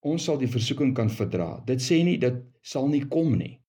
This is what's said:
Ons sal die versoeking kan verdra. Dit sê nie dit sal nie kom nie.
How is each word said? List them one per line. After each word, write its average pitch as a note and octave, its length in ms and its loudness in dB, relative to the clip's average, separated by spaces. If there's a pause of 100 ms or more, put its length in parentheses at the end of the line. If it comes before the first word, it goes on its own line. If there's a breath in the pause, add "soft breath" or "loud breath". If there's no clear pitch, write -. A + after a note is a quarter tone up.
Ons D#3 200 -2
sal D#3 140 0
die B2+ 120 0
versoeking C3 440 0
kan A#2 160 2
verdra. F2 560 -4
Dit B2+ 160 0
sê E3 220 4
nie F3 140 2
dit B2 260 0 (180)
sal C#3 260 -4
nie D3 220 2
kom E3 280 2
nie. - 180 -6 (120)